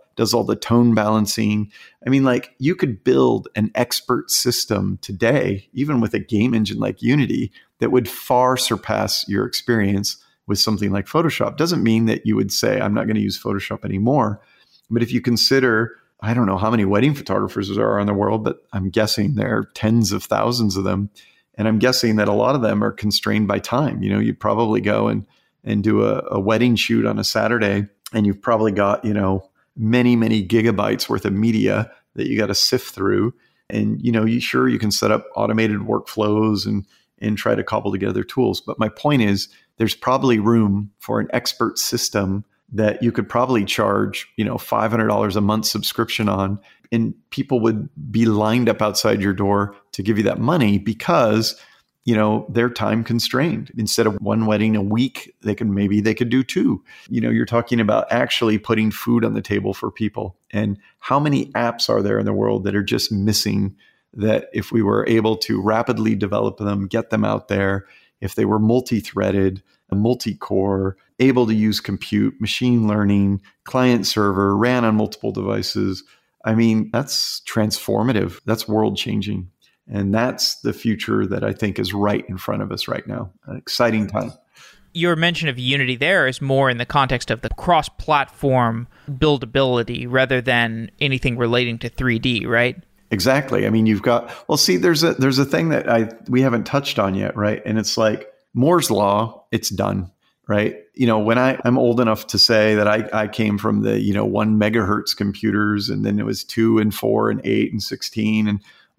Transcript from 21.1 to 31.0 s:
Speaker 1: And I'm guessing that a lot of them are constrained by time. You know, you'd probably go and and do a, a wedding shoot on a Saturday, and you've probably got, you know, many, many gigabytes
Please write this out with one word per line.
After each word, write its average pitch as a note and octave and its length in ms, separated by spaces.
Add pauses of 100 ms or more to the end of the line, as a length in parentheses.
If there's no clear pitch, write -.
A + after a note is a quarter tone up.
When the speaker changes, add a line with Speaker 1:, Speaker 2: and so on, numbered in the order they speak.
Speaker 1:
And A2 120
I'm A2 120
guessing A#2+ 380
that G#2+ 120
a G2+ 40
lot A2+ 220
of C3 80
them G#2+ 220
are G#2+ 80
constrained G#2+ 560
by G2+ 100
time. A#2 440
You G2+ 80
know, G2+ 80
you'd A2 220
probably G#2+ 420
go G#2+ 260
and G#2+ 180 (380)
and G#2+ 180
do G#2+ 220
a, G#2+ 260
a G#2 100
wedding A2 360
shoot A2+ 300
on G#2+ 120
a G#2 60
Saturday, G#2+ 640 (260)
and G#2+ 140
you've G2+ 160
probably A2 300
got, G2+ 320
you G#2+ 100
know, F#2+ 340 (280)
many, B2 400
many A2 300
gigabytes G#2+ 640